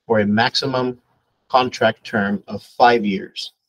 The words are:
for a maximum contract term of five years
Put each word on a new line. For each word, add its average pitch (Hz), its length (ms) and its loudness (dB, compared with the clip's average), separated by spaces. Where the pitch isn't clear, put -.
for 110 140 2
a 101 40 2
maximum 127 760 0
contract 127 540 0
term 101 440 -2
of 104 160 -10
five 120 420 2
years - 480 -6